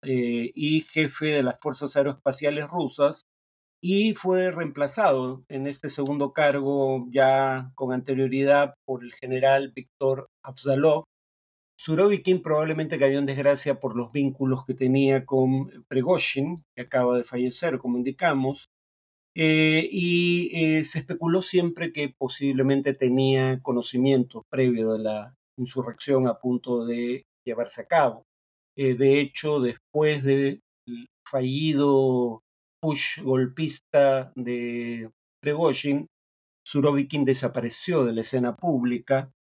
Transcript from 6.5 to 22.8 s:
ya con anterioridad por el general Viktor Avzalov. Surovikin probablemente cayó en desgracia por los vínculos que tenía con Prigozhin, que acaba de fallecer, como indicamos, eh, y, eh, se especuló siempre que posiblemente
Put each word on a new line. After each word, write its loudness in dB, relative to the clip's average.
ya 2
con -4
anterioridad 2
por -8
el -18
general 0
Viktor -4
Avzalov. 2
Surovikin 2
probablemente -2
cayó 4
en 0
desgracia 0
por -4
los -6
vínculos 0
que -6
tenía 2
con 0
Prigozhin, 0
que -10
acaba 0
de -2
fallecer, -4
como -4
indicamos, -2
eh, 4
y, 2
eh, 0
se -6
especuló -2
siempre -2
que -6
posiblemente 0